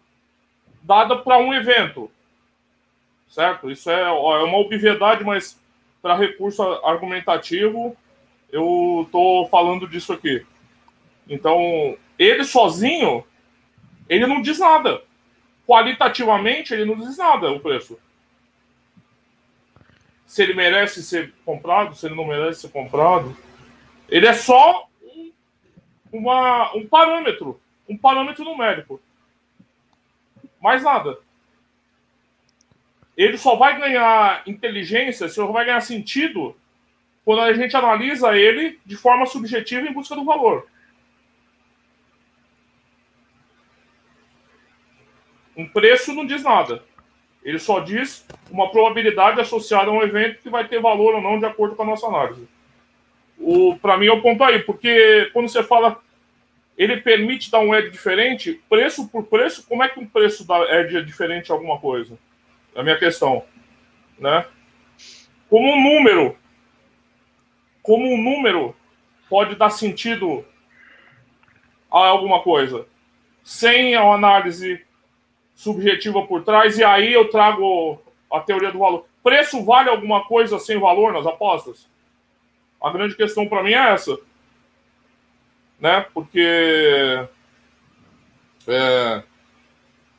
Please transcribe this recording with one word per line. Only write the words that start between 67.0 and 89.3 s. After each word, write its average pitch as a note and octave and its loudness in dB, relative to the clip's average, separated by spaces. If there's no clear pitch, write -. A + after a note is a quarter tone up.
como A#3 2
um B3 0
número A3+ -2
pode G3+ 0
dar G#3+ 2
sentido G#3 -6
a E3 2
alguma F#3+ 2
coisa, C3+ 0
sem A#3+ 0
a A3+ 2
análise F#3+ 2
subjetiva G3+ -2
por E3+ -6
trás, G#3+ 2
e A3+ 4
aí G#3 4
eu A3 4
trago F#3+ 0
a D3+ -4
teoria F#3+ -4
do F#3 -12
valor. F#3 0
Preço C4+ 0
vale B3 4
alguma G#3 0
coisa A3+ 0
sem - -6
valor G3 2
nas D3+ -4
apostas? E3 -6
A D3 -4
grande G3+ -6
questão G#3 -2
pra G3+ -4
mim G3+ 0
é B3 4
essa, - -4
né? F3+ 0
Porque, D#3 0
é, B2 0